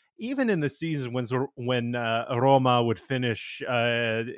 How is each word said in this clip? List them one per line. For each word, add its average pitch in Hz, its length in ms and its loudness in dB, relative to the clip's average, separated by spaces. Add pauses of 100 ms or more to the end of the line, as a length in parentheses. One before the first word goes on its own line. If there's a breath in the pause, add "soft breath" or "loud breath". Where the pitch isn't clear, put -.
(180)
even 247 320 -2
in 175 100 2
the 143 80 0
seasons 147 400 -4
when 123 160 -2
Zor-, 127 300 -2
when, 120 400 -2
uh, 117 320 -2 (100)
Roma 127 460 6
would 117 160 0
finish, 123 680 -4
uh, 117 560 0 (140)